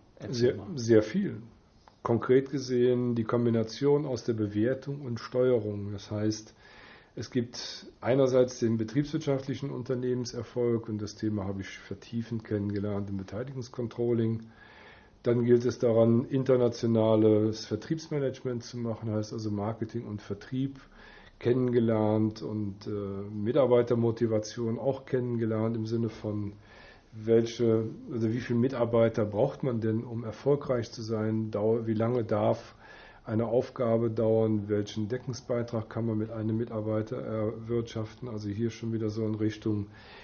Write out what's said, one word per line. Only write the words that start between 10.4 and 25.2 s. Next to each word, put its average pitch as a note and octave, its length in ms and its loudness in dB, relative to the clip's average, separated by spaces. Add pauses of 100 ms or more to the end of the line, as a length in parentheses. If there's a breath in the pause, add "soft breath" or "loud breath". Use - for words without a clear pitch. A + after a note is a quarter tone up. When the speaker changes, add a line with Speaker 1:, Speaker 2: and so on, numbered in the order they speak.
Speaker 2:
und G#2+ 140 -4
das G2+ 140 -8
Thema G#2+ 280 -2
habe G2 180 -4
ich - 160 -12
vertiefend A2+ 640 -8
kennengelernt G2+ 640 -2
im G2 60 -4
Beteiligungscontrolling. A#2 1300 -2 (800 loud breath)
Dann A#2+ 200 4
gilt A#2+ 200 8
es A2+ 160 0
daran, A2+ 460 6
internationales A2+ 1400 4
Vertriebsmanagement C3 960 -4
zu - 160 -10
machen, A2+ 320 -4
heißt G#2+ 220 -2
also A2 180 -4
Marketing A2 560 -4
und G#2 160 -8
Vertrieb C3+ 560 -6 (600 loud breath)
kennengelernt A2+ 1040 2
und, G#2+ 440 -6
äh, A2+ 40 -6 (420)
Mitarbeitermotivation A#2 1500 2
auch C3+ 280 -2
kennengelernt A#2 720 0